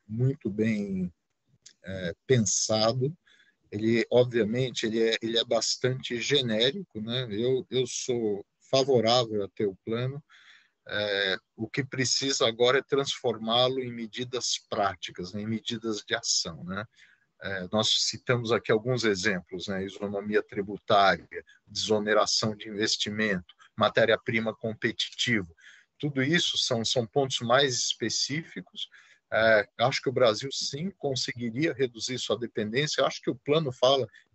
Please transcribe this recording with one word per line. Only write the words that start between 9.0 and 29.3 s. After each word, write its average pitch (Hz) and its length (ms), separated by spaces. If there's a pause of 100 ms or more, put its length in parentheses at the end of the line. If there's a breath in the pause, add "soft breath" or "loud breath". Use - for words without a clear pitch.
a 95 60
ter - 180
o 95 180
plano. 123 380 (640 soft breath)
É, 101 520 (180)
o 110 100
que 139 160
precisa 131 640
agora 120 300
é 127 60
transformá-lo 127 960
em 123 100
medidas 120 680 (100)
práticas, 95 640
né? 104 80
Em 104 60
medidas 110 600
de 113 80
ação, 82 480
né? 95 220 (580 soft breath)
É, 92 300
nós 110 160
citamos 120 640
aqui 107 180
alguns 117 340
exemplos, 92 640
né? 95 160
Isonomia 101 600
tributária, 98 840 (400 soft breath)
desoneração 104 880
de 107 140
investimento, 107 840 (220 soft breath)
matéria-prima 113 800
competitiva. 110 920 (500 loud breath)
Tudo 135 240
isso 160 360
são, 113 260
são 117 220
pontos 135 340
mais 127 340
específicos. - 1120 (440 soft breath)